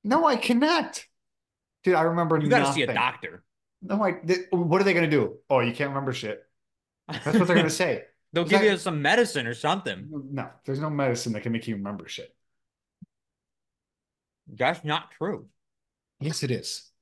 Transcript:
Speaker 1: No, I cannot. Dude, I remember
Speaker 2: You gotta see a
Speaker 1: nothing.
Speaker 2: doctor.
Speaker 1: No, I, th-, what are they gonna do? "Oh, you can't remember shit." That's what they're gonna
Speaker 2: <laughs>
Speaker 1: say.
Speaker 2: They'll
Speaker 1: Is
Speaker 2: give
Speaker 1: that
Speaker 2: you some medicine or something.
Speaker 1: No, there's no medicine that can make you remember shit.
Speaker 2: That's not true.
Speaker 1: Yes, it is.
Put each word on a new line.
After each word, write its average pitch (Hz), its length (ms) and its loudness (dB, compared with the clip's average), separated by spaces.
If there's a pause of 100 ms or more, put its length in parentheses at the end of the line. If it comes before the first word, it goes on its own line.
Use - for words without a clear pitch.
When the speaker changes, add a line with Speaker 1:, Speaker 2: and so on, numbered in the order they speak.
Speaker 1:
No, 285 220 2
I 277 120 4
cannot. 285 640 2 (800)
Dude, 180 120 4
I 156 80 4
remember 165 360 2
Speaker 2:
You 147 100 0
gotta 139 240 4
see 139 100 0
a - 40 2
Speaker 1:
nothing. 117 140 -4
Speaker 2:
doctor. 92 420 -6 (380)
Speaker 1:
No, 202 220 -2
I, 180 100 0
th-, 180 380 -2
what 175 300 2
are - 20 2
they 190 100 4
gonna 165 160 2
do? 123 280 2 (120)
"Oh, 135 100 4
you 120 140 0
can't 143 160 -4
remember 139 240 -4
shit." 107 300 -8 (640)
That's 160 300 0
what 180 100 6
they're 175 80 4
gonna 160 140 4
Speaker 2:
<laughs> 180 160 0
Speaker 1:
say. 131 180 -2 (300)
Speaker 2:
They'll 170 100 0
Speaker 1:
Is 160 60 -4
Speaker 2:
give 196 120 6
Speaker 1:
that 214 100 6
Speaker 2:
you 185 60 0
some 160 240 -4
medicine 151 460 2
or 120 60 -4
something. 147 540 -4 (240)
Speaker 1:
No, 131 180 -8 (160)
there's 135 140 -4
no 156 100 -4
medicine 127 440 -2
that 107 100 -6
can 113 80 -4
make 113 160 -6
you 110 80 -6
remember 98 320 -10
shit. - 260 -14 (2250)
Speaker 2:
That's 135 360 -2
not 151 280 -6
true. 160 360 -8 (720)
Speaker 1:
Yes, 147 240 -4
it 131 80 -2
is. - 380 -8 (120)